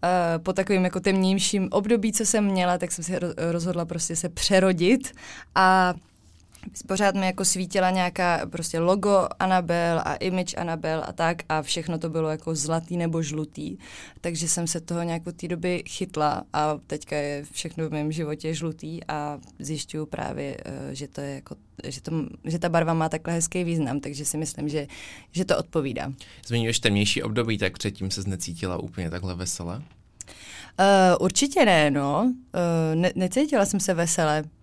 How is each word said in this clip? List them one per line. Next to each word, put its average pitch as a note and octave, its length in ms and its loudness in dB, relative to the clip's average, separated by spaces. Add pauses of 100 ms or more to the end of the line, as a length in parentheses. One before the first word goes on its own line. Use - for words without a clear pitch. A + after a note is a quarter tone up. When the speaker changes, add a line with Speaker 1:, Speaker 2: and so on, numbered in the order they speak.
Speaker 1:
eh, E3+ 360 2
po F#3 140 -2
takovým F#3+ 300 2
jako F#3 160 0
temnějším F#3+ 720 2
období, G#3+ 420 2
co A3 120 0
jsem G#3 200 2
měla, F3+ 320 2
tak F3 140 -4
jsem E3+ 120 -6
se E3+ 160 -2
ro-, F3 140 -4 (180)
rozhodla E3+ 340 -2
prostě E3+ 300 -4
se F3 140 -4
přerodit F3+ 840 4 (440)
a F#3 380 6 (920)
pořád G3 280 4
mi G3 100 2
jako F#3+ 200 0
svítila F#3 440 2
nějaká F3+ 560 2
prostě E3 340 -4
logo F#3+ 480 4 (120)
Annabel E3+ 680 2
a D3 100 -2
image F#3 420 -2
Annabel D#3+ 500 -2
a - 60 -8
tak E3 360 0
a D#3 120 0
všechno E3 360 -4
to E3 120 -4
bylo D#3+ 200 0
jako D#3 260 -4
zlatý E3 420 -2
nebo E3 240 0
žlutý, D#3 560 -6 (440)
takže E3 260 -4
jsem E3+ 200 0
se E3+ 140 -2
toho E3+ 220 -4
nějak E3+ 240 -4
od E3+ 80 -10
té F3 120 -10
doby F3 420 -2
chytla D3+ 540 -2 (100)
a D3+ 240 0 (100)
teďka D3+ 280 -6
je C#3+ 360 -4
všechno D#3+ 380 -6
v - 20 -6
mém D3+ 200 -2
životě D#3 420 -4
žlutý D#3+ 540 -6
a D3 320 -6 (200)
zjišťuju D#3 460 -6
právě, - 600 -6
eh, C3+ 300 -10
že C#3 120 -10
to - 140 -12
je C#3 140 -8
jako, C#3 200 -14 (280)
že C3 180 -10
to, D#3+ 100 -8 (340)
že E3 140 -2
ta F3 100 0
barva E3 240 2
má D#3+ 160 0
takhle D#3 240 -4
hezký E3+ 300 -2
význam, D#3 360 -2
takže C#3+ 260 -8
si - 120 -4
myslím, D3+ 320 -6
že, C#3+ 180 -4 (440)
že F#3 140 0
to F3+ 120 2
odpovídá. C3+ 540 -4 (360)
Speaker 2:
Zmiňuješ A#2 320 0
temnější G#2 440 2
období, A2+ 340 0
tak G2 200 -2
předtím G2 340 -4
ses G2 140 -6
necítila F2+ 520 -4
úplně - 320 -6
takhle F2+ 260 -6
vesele? F2+ 460 -8 (1000)
Speaker 1:
Eh, F#3+ 400 8
určitě C#4 460 4
ne, D#3 260 6
no. D3 420 2 (580)
Eh, D#3+ 40 2
ne-, F3 200 2
necítila G#3 500 2
jsem G3+ 140 0
se F#3+ 140 0
vesele. D#3+ 500 2 (200)